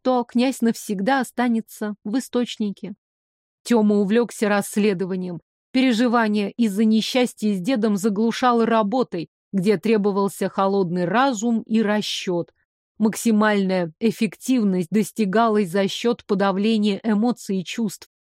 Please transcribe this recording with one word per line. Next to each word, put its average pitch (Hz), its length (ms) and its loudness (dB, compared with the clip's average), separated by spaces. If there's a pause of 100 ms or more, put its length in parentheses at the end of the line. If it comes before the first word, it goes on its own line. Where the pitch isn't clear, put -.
то 254 200 0
князь 247 380 -2
навсегда 226 580 -2
останется 226 840 -4
в 214 140 -4
источнике. 214 760 -4 (720)
Тёма 214 340 4
увлёкся 208 520 0
расследованием. 190 920 -2 (300)
Переживание 226 800 2
из-за 220 340 0
несчастья 220 680 2
с 185 40 -4
дедом 214 380 0
заглушал 226 640 0
работой, 220 640 0 (220)
где 196 260 2
требовался 202 720 0
холодный 190 560 0
разум 233 580 0
и 220 180 0
расчёт. 196 680 -2 (460)
Максимальная 202 1000 0
эффективность 208 920 0
достигалась 214 800 0
за 196 180 0
счёт 233 380 -4
подавления 202 800 0
эмоций 214 560 -2
и 170 60 -8
чувств, - 420 -6 (140)